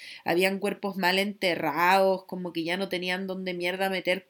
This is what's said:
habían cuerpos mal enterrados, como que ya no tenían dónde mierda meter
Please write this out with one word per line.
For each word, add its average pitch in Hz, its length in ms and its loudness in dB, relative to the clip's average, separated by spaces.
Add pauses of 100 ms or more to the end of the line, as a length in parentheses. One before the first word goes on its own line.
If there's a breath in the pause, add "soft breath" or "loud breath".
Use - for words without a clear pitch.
(240 loud breath)
habían 190 360 2
cuerpos 196 380 -4
mal 185 200 2
enterrados, 185 1080 2
como 180 280 -8
que 165 100 -4
ya 175 140 -2
no 190 120 -4
tenían 180 360 -4
dónde 185 300 -6
mierda 180 340 0
meter 185 400 -2